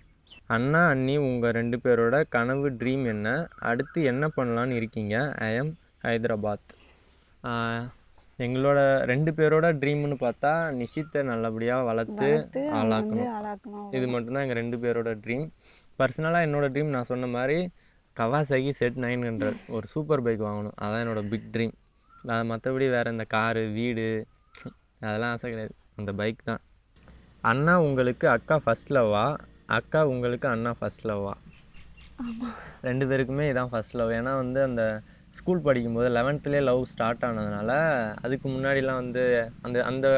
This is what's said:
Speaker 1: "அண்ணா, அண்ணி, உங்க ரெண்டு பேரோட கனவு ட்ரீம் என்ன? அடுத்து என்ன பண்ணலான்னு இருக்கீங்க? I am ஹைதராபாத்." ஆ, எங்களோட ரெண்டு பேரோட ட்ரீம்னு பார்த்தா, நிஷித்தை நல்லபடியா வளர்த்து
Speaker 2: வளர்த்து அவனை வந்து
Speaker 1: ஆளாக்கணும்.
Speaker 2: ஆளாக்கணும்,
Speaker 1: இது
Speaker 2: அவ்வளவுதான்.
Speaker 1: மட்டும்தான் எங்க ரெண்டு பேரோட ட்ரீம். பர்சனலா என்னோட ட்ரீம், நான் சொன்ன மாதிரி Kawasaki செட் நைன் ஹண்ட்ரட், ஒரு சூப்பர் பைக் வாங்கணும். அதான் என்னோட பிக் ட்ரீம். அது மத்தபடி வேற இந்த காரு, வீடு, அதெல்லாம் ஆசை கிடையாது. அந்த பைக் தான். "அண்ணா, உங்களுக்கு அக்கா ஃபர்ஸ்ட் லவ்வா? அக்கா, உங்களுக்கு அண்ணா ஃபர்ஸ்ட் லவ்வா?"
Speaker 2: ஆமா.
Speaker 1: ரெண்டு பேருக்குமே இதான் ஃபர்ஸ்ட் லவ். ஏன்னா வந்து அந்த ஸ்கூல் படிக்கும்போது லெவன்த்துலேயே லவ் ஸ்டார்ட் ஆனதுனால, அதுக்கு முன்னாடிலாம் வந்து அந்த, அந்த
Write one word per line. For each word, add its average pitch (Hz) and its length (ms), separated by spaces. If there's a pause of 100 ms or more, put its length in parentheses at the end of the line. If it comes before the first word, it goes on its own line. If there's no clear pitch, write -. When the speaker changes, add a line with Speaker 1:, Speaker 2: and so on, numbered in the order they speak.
(460)
Speaker 1:
"அண்ணா, 143 420
அண்ணி, 135 280
உங்க 123 360
ரெண்டு 117 320
பேரோட 120 440
கனவு 131 420
ட்ரீம் 127 340
என்ன? 117 440 (100)
அடுத்து 123 440
என்ன 139 340
பண்ணலான்னு 123 340
இருக்கீங்க? 113 680
I 110 220
am 151 120 (300)
ஹைதராபாத்." 113 760 (680)
ஆ, 117 340 (600)
எங்களோட 135 640
ரெண்டு 131 280
பேரோட 156 420
ட்ரீம்னு 143 420
பார்த்தா, 131 400 (180)
நிஷித்தை 143 500
நல்லபடியா 117 600
வளர்த்து 113 320
Speaker 2:
வளர்த்து 151 560
அவனை 226 180
வந்து 220 260
Speaker 1:
ஆளாக்கணும். 240 120
Speaker 2:
ஆளாக்கணும், 208 680
Speaker 1:
இது 127 120
Speaker 2:
அவ்வளவுதான். 123 40
Speaker 1:
மட்டும்தான் 123 320
எங்க 131 120
ரெண்டு 117 220
பேரோட 117 400 (100)
ட்ரீம். 131 220 (500)
பர்சனலா 156 420
என்னோட 147 280
ட்ரீம், 143 200
நான் 127 160
சொன்ன 127 220
மாதிரி 131 420 (480)
Kawasaki 135 540
செட் 123 260
நைன் 123 240
ஹண்ட்ரட், 113 360 (120)
ஒரு 107 180
சூப்பர் 151 360
பைக் 113 200
வாங்கணும். 104 380
அதான் 110 240
என்னோட 107 240
பிக் 110 240
ட்ரீம். 113 200 (540)
அது 113 280
மத்தபடி 131 360
வேற 120 200
இந்த 113 140
காரு, 110 420
வீடு, 110 600 (760)
அதெல்லாம் 110 300
ஆசை 120 200
கிடையாது. 110 240 (220)
அந்த 101 160
பைக் 107 320
தான். 117 140 (840)
"அண்ணா, 147 400
உங்களுக்கு 131 480
அக்கா 135 300
ஃபர்ஸ்ட் - 340
லவ்வா? 117 460 (280)
அக்கா, 135 400
உங்களுக்கு 123 420
அண்ணா 117 300
ஃபர்ஸ்ட் - 260
லவ்வா?" 101 280 (840)
Speaker 2:
ஆமா. 240 300 (340)
Speaker 1:
ரெண்டு 131 240
பேருக்குமே 131 340
இதான் 127 260
ஃபர்ஸ்ட் 117 300
லவ். 117 140
ஏன்னா 123 260
வந்து 131 260
அந்த 113 380 (300)
ஸ்கூல் 180 300
படிக்கும்போது 123 540
லெவன்த்துலேயே 143 480
லவ் 127 220
ஸ்டார்ட் 117 380
ஆனதுனால, 107 480 (520)
அதுக்கு 135 260
முன்னாடிலாம் 131 460
வந்து 123 560 (120)
அந்த, 123 220
அந்த 131 340